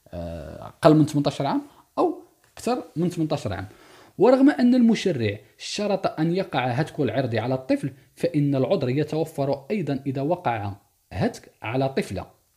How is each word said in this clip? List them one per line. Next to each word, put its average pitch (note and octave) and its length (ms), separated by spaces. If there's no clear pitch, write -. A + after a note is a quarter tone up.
آه، E2+ 600
أقل - 280
من D#3 100
ثمانتاشر C#3+ 400
عام C4+ 160
أو E4+ 240
أكثر - 300
من E3+ 140
ثمانتاشر D#3 440
عام. G2 140
ورغم C4 320
أن B3 260
المشرع F3 600
شرط - 640
أن E3 160
يقع D#3 320
هتك C#3+ 320
العرض B2 360
على A#2 180
الطفل، D#3 380
فإن D3 400
العذر B2 340
يتوفر D3 800
أيضًا C#3+ 340
إذا C3+ 160
وقع A#2 540
هتك - 400
على C3 280
طفلة G#2 380